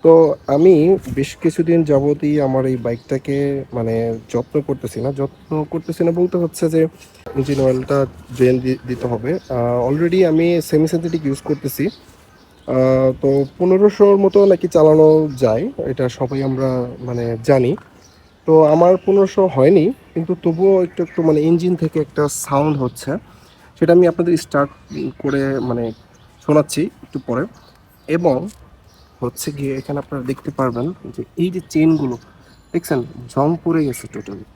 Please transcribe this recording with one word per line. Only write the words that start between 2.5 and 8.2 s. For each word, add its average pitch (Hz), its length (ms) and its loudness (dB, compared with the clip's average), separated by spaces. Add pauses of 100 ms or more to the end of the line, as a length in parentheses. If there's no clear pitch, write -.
এই 131 100 -2
বাইকটাকে 135 960 -6
মানে 113 460 -4 (100)
যত্ন 120 320 -4
করতেছি - 400 -8
না। 135 120 -4
যত্ন 139 580 -8
করতেছি 165 340 -6
না 170 60 2
বলতে 180 260 -2
হচ্ছে 170 320 -4
যে 160 180 0 (500)
ইঞ্জিন 135 240 -2
অয়েলটা 131 460 0 (300)